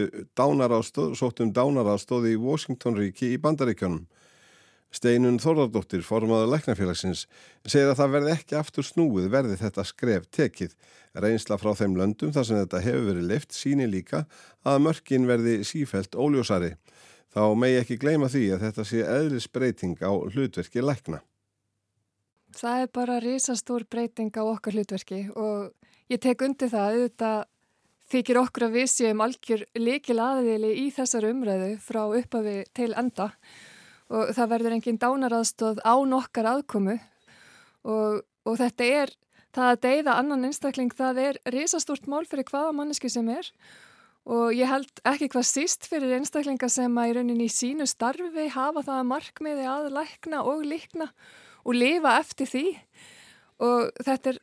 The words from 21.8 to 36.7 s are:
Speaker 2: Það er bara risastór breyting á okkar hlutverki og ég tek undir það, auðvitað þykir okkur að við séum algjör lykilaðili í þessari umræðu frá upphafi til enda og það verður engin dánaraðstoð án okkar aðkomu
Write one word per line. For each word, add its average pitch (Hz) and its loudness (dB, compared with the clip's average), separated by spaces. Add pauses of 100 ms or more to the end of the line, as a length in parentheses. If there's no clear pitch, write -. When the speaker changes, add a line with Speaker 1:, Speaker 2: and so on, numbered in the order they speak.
Speaker 2:
Það 240 -2
er 247 -4
bara 247 -2
risastór 240 -4
breyting 233 -4
á 220 -4
okkar 214 -4
hlutverki 196 -6
og 208 -4 (380)
ég 247 -2
tek 247 2
undir 269 0
það, 214 2
auðvitað 226 0 (680)
þykir 247 4
okkur 240 0
að 220 -2
við 247 2
séum 220 2
algjör 226 -2 (120)
lykilaðili 233 0
í 269 -2
þessari 240 -2
umræðu 196 0
frá 220 -4
upphafi 214 -2 (160)
til 240 -2
enda 226 -2 (800)
og 220 0
það 233 0
verður 233 0
engin 226 -2
dánaraðstoð 233 0
án 262 4
okkar 233 -2
aðkomu 196 0 (880)